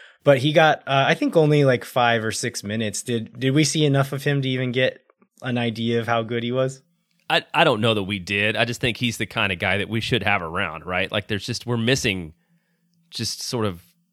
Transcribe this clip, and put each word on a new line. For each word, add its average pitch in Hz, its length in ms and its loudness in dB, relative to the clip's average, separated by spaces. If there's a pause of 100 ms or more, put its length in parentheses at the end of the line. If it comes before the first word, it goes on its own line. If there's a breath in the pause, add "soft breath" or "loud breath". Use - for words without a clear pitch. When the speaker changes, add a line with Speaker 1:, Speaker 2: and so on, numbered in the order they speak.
(260 loud breath)
Speaker 1:
But 139 140 8
he 147 120 0
got, 156 280 6
uh, 135 280 0
I 160 80 2
think, 254 220 0
only, 151 260 6
like, 127 220 4
five 117 400 2
or 110 60 -2
six - 300 -6
minutes. 107 420 -6
Did, 117 360 -6
did 131 120 0
we 151 120 4
see 151 220 2
enough 139 260 2
of 139 100 -6
him 143 200 0
to 131 80 -2
even 127 240 -2
get 127 260 0 (420)
an 123 160 -4
idea 117 440 -2
of 113 60 -6
how 117 160 0
good 117 200 -6
he 120 80 -4
was? 131 300 -4 (480)
Speaker 2:
I, 165 240 0
I 156 100 4
don't 131 160 4
know 113 140 2
that 104 100 0
we 98 160 -4
did. 104 380 0
I 117 80 2
just 117 160 -6
think 117 160 -2
he's 120 200 -2
the 113 80 -4
kind 101 280 -2
of 85 60 -6
guy 98 180 0
that 98 100 -4
we 110 140 -4
should 120 220 -2
have 101 180 0
around, 80 440 -6
right? 90 240 -2
Like, 104 180 -4
there's 101 180 -6
just, - 200 -8
we're 120 120 -2
missing 113 560 0 (800)
just - 300 -8
sort 117 240 -4
of 90 160 -6 (320)